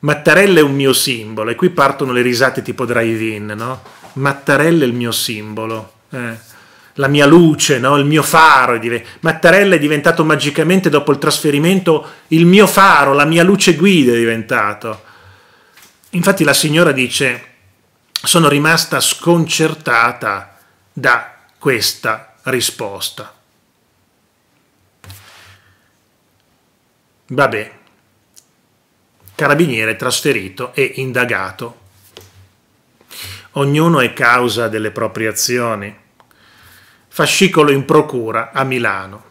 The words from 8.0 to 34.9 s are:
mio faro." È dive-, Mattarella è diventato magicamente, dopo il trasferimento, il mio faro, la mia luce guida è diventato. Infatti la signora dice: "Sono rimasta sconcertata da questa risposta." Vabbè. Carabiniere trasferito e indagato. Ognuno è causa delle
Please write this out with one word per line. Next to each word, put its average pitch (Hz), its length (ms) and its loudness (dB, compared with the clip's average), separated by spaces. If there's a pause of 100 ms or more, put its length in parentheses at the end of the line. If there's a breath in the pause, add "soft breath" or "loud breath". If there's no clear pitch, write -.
mio 151 180 2
faro." 139 520 4
È 117 40 -4
dive-, 113 260 -6 (160 loud breath)
Mattarella 180 540 2
è 165 40 2
diventato 151 440 0
magicamente, 156 680 0
dopo 143 220 0
il 139 60 0
trasferimento, 156 880 0 (220 loud breath)
il 160 160 4
mio 190 220 8
faro, 151 480 4
la 143 100 4
mia 165 180 2
luce 185 320 2
guida 151 380 2
è 117 40 2
diventato. 113 840 -4 (1080 soft breath)
Infatti 190 340 0
la 143 100 2
signora 156 380 0
dice: 127 520 -4 (680)
"Sono - 360 2
rimasta 147 520 0
sconcertata 123 1600 -2 (340 soft breath)
da 123 440 -2 (220)
questa 110 760 -4 (100)
risposta." 113 920 -8 (4000 soft breath)
Vabbè. 127 440 -4 (1600)
Carabiniere 143 600 -2
trasferito 123 760 -6
e 131 220 -2
indagato. 117 840 -6 (1700 loud breath)
Ognuno 151 480 2
è 120 140 0
causa 120 540 0
delle 107 220 -6